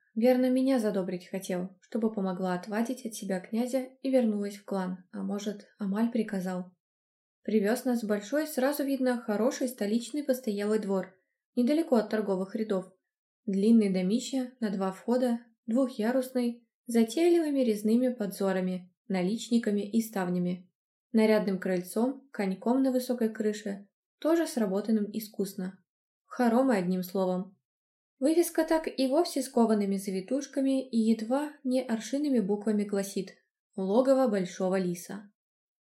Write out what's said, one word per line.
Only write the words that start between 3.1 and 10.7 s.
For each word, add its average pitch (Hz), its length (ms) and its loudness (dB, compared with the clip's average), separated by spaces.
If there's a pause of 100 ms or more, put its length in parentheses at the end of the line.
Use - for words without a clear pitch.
себя 190 260 -6
князя 254 480 -4 (120)
и 269 100 -4
вернулась 208 460 2
в - 80 -20
клан, 185 480 -4
а 196 100 -10
может, 196 460 -6 (100)
Амаль 214 320 -2
приказал. 185 600 -4 (720)
Привёз 214 420 0
нас 240 180 0
в 208 40 -4
большой, 240 400 -2
сразу 285 380 0
видно, 254 360 0
хороший 240 480 0
столичный 233 560 -4
постоялый 214 540 0